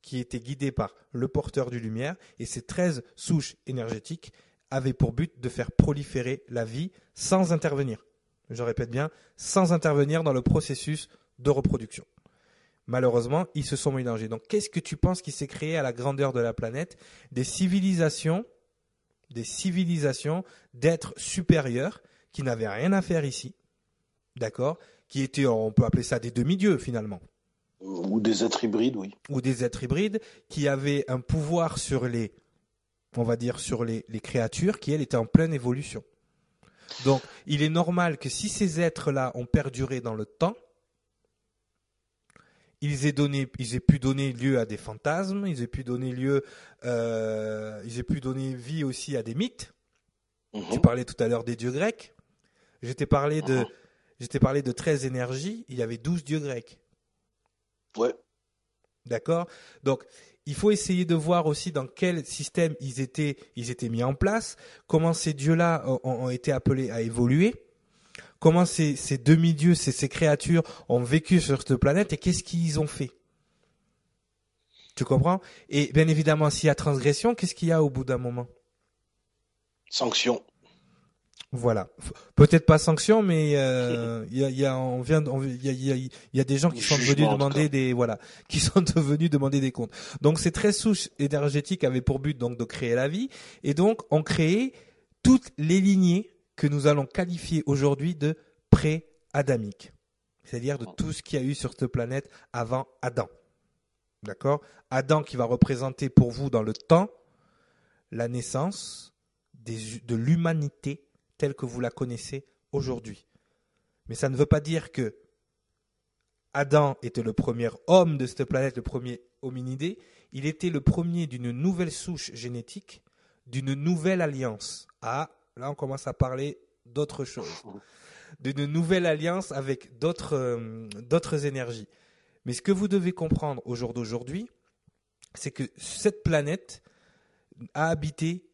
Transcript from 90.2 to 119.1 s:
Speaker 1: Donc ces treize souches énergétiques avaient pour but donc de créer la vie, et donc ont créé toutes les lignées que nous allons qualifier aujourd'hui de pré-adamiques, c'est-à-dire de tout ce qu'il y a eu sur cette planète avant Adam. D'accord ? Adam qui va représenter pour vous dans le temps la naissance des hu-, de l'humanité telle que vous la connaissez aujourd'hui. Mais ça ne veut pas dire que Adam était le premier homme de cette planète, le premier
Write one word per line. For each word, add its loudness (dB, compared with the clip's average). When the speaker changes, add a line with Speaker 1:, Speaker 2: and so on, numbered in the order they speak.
Speaker 1:
Donc 4
ces 0
treize 2
souches 0
énergétiques 0
avaient 2
pour 0
but -2
donc -4
de -6
créer -2
la 2
vie, -4
et 0
donc 2
ont 4
créé 2
toutes 6
les 4
lignées 4
que 0
nous 2
allons 4
qualifier -4
aujourd'hui 2
de -2
pré-adamiques, 2
c'est-à-dire -6
de -8
tout -4
ce -8
qu'il -4
y -4
a -4
eu -2
sur -6
cette -4
planète -6
avant -4
Adam. -4
D'accord ? -4
Adam 0
qui -10
va 0
représenter 0
pour 8
vous -4
dans 2
le -2
temps 4
la -2
naissance -6
des -12
hu-, -12
de -4
l'humanité 0
telle -2
que -8
vous -8
la -2
connaissez -8
aujourd'hui. -6
Mais -8
ça -2
ne -2
veut 4
pas 4
dire -6
que -6
Adam 4
était -6
le -2
premier -2
homme 6
de -2
cette -6
planète, -2
le -6
premier -8